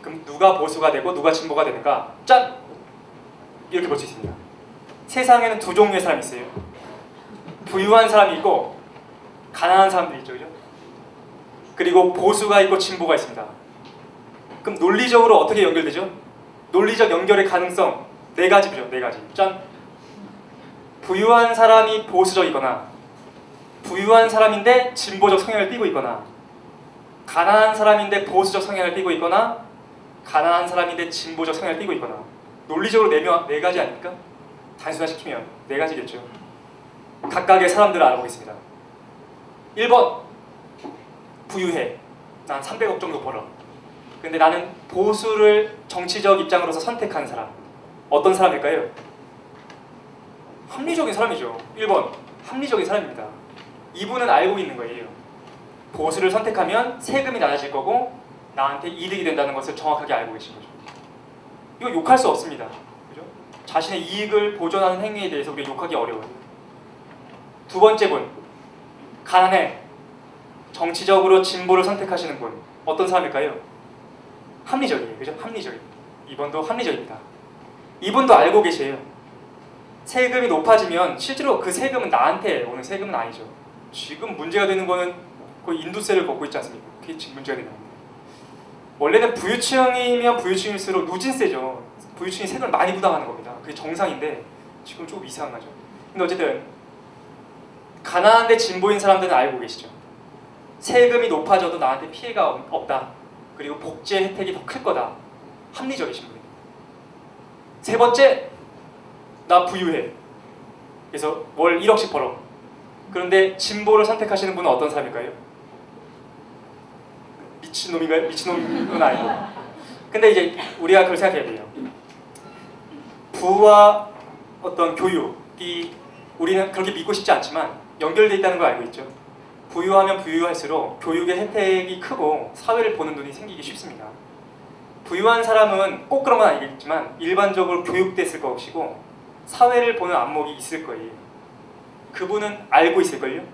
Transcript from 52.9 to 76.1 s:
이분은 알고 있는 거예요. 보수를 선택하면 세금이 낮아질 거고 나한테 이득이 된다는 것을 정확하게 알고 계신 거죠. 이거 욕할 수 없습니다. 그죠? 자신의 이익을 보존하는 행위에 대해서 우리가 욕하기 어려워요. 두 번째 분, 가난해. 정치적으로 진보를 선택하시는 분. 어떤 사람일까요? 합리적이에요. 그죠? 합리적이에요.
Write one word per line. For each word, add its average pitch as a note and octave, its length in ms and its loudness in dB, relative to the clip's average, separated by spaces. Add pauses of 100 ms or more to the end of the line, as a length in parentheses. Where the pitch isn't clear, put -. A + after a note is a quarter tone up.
이분은 A3+ 340 -4
알고 F3+ 300 2
있는 D3 180 -8
거예요. A#2+ 300 -12 (840)
보수를 E3 380 -2
선택하면 G#3+ 720 -2
세금이 C4 380 -4
낮아질 C#3+ 320 -2
거고 A#3 420 -2 (420)
나한테 C#3+ 340 -4
이득이 F3+ 360 -8
된다는 C#3+ 300 -2
것을 C3+ 200 -10
정확하게 D3+ 380 -4
알고 A2+ 220 -6
계신 - 200 -18
거죠. - 140 -20 (1120)
이거 B3 100 -6
욕할 C4 280 4
수 - 100 4
없습니다. C3+ 380 -4 (420)
그죠? - 140 -20 (420)
자신의 E3 380 -4
이익을 G#3 540 -2
보존하는 F#3 460 0
행위에 G#3 280 -6
대해서 D3 220 -6
우리가 C3+ 200 -10
욕하기 D#3+ 220 -8
어려워요. A2+ 300 -6 (1400)
두 F#3 140 -4
번째 G#3+ 300 6
분, C#3+ 180 -4 (960)
가난해. F#3 540 2 (920)
정치적으로 F#3+ 720 4
진보를 F#3 400 0
선택하시는 F#3 560 -4
분. A2+ 140 -10 (320)
어떤 E3 240 -2
사람일까요? D3 460 -2 (1080)
합리적이에요. B2+ 540 -4
그죠? C3+ 220 -10
합리적이에요. G3 420 -12 (460)